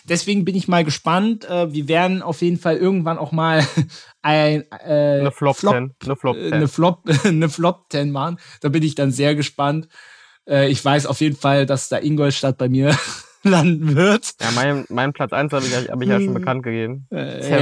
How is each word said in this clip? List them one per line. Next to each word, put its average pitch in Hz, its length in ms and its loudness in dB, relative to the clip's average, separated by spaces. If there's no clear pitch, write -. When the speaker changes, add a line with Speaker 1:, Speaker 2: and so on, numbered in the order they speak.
Speaker 1:
Deswegen 180 420 -2
bin 190 80 -2
ich 185 120 -4
mal 175 160 4
gespannt. 185 600 -2
Äh, 175 280 -2
wir 147 160 -4
werden 180 340 0
auf 170 180 -8
jeden 175 180 0
Fall 165 200 0
irgendwann 175 400 0
auch 151 140 -8
mal 160 300 2
<laughs> - 300 -20
ein, 151 500 2
äh, 147 480 0
Speaker 2:
Eine 139 100 0
Flop 139 260 0
Speaker 1:
Flop, - 180 2
Speaker 2:
Ten. 127 280 -4
Eine 131 140 -4
Flop 127 200 -2
Speaker 1:
äh, - 80 -10
Speaker 2:
Ten. 165 100 -2
Speaker 1:
eine 151 140 2
Flop, 170 340 0
<laughs> 139 100 2
eine 165 260 2
Flop 175 400 -2
Ten 147 220 -2
machen. 151 260 -4
Da 151 80 0
bin 156 120 2
ich 156 120 0
dann 139 160 2
sehr 143 240 2
gespannt. 147 540 -2
Äh, 139 220 4
ich 139 120 0
weiß 139 220 2
auf - 160 -4
jeden 151 160 2
Fall, 139 300 2
dass 135 240 -4
da 120 80 -2
Ingolstadt 143 580 0
bei 127 140 -2
mir 135 260 4
<laughs> - 240 -16
landen 160 520 4
wird. 202 460 2
Speaker 2:
Ja, 113 80 -2
mein, 135 400 0
mein 131 220 -2
Platz 143 200 -6
eins 143 200 -2
hab 139 100 -2
ich, 127 120 -4
hab 127 280 -4
ich 196 60 0
ja 202 100 2
schon 196 100 0
Speaker 1:
Hm. - 60 -2
Speaker 2:
bekannt 131 300 -4
gegeben. 117 460 -6
Speaker 1:
Äh, 131 380 -8
Speaker 2:
Der - 0 -